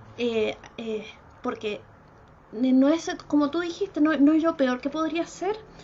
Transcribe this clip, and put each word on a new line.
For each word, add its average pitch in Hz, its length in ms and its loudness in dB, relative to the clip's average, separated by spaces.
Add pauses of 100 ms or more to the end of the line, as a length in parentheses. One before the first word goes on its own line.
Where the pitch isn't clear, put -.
(180)
eh, 226 400 -2 (200)
eh, 220 280 -8 (360)
porque 214 400 -6 (720)
no 262 340 4
es, 330 260 0 (140)
como 294 220 2
tú 330 100 -4
dijiste, 349 400 -6
no, 302 180 4
no 285 160 6
es 311 100 4
lo 330 120 0
peor 254 240 0
que 277 100 -6
podría 320 360 -4
ser, 403 320 -6 (260)